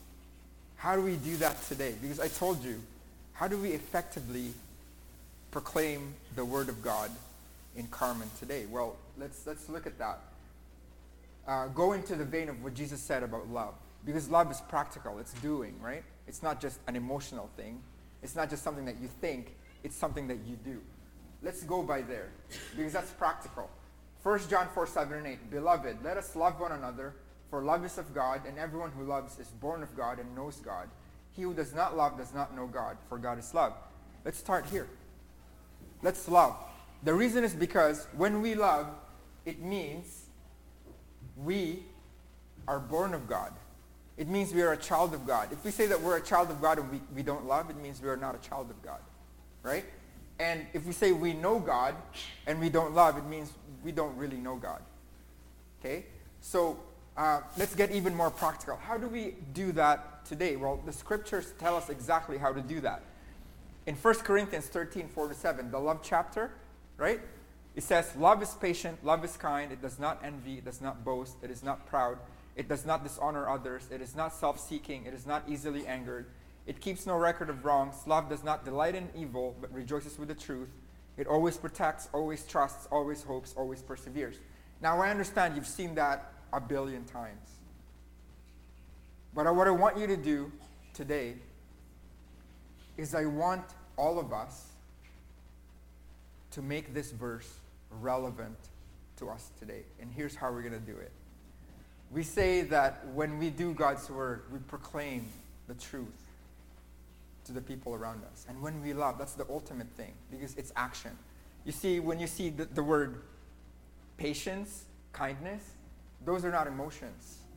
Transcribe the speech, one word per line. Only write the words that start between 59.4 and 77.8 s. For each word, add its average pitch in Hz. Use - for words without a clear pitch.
do 180
that 147
today? 156
Well, 139
the 156
scriptures -
tell 170
us 165
exactly 147
how 139
to 135
do 143
that. 110
In 151
First 226
Corinthians 196
thirteen, 170
four 151
to 147
seven, 131
the 135
love 156
chapter, 185
right? 202
It 143
says, 170
"Love 196
is 196
patient, 170
love 160
is 175
kind, 147
it 127
does 131
not 147
envy, 135
it 123
does 123
not 123
boast, 131
it 123
is 123
not 135
proud, 123
it 120
does 139
not 156
dishonor 143
others, 127
it 131
is 127
not 160
self-seeking, 147
it 131
is 127
not 147
easily 143
angered, 123
it -
keeps 185
no 185
record 170
of 131
wrongs. 139